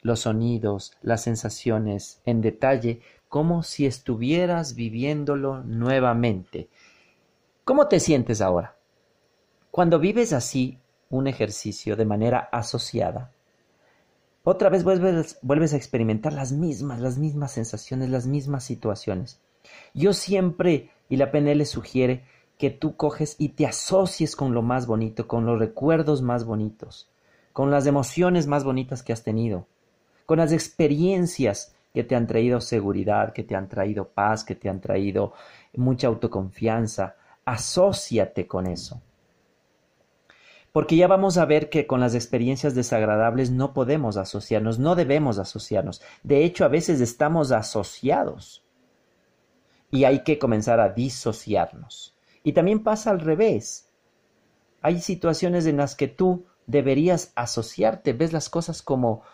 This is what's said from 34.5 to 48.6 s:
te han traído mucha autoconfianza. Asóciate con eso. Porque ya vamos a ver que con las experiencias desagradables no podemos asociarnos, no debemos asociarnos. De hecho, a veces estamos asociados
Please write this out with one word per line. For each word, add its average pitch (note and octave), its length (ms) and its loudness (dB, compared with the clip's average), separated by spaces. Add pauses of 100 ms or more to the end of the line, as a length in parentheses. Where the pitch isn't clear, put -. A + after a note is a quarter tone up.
te - 140 -8
han F#2 120 -6
traído G2 540 -2 (400)
mucha B2+ 320 0
autoconfianza. A2 1120 -2 (280)
Asóciate A#2 1040 0
con F#2 200 -4
eso. - 360 -10 (1700)
Porque D#3 260 2
ya F3+ 120 8
vamos F#3+ 300 4
a D#3+ 80 4
ver D3+ 240 2
que D3 160 0
con B2+ 120 0
las A#2+ 160 2
experiencias B2 600 -2
desagradables A#2 760 2
no B2+ 220 0
podemos B2+ 460 0
asociarnos, G#2+ 600 -2
no D#3 180 2
debemos C#3 420 2
asociarnos. G2 640 -4 (200)
De C#3+ 220 4
hecho, F3 220 2
a - 20 4
veces D#3 320 2
estamos D3 520 0
asociados - 1080 -2 (1300)